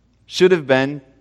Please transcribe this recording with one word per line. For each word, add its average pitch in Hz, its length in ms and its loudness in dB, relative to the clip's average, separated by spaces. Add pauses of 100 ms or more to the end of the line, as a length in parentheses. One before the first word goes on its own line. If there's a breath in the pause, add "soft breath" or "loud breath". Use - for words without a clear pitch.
(260)
should 180 260 2
have 156 160 -2
been 135 320 -2 (200)